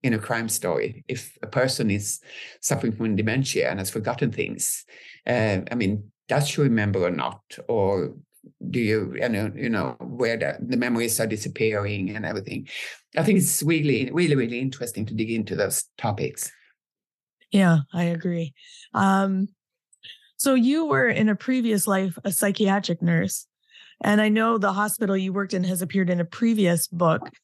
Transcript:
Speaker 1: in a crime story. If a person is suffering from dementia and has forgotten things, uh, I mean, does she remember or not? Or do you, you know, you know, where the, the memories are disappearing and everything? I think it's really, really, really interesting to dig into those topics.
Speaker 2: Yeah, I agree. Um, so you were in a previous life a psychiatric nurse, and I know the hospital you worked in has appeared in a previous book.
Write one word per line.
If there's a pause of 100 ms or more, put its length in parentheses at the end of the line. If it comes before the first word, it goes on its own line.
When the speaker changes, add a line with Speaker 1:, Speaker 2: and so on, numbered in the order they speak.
Speaker 1:
in
a
crime
story.
If
a
person
is (420)
suffering
from
dementia
and
has
forgotten
things, (400)
uh, (120)
I
mean, (160)
does
she
remember
or
not? (260)
Or (560)
do
you,
you
know,
you
know,
where
the,
the
memories
are
disappearing
and
everything? (500)
I
think
it's
really,
really,
really
interesting
to
dig
into
those (120)
topics. (1000)
Speaker 2:
Yeah, (140)
I
agree. (400)
Um, (880)
so
you
were
in
a
previous
life
a
psychiatric
nurse, (560)
and
I
know
the
hospital
you
worked
in
has
appeared
in
a
previous
book. (140)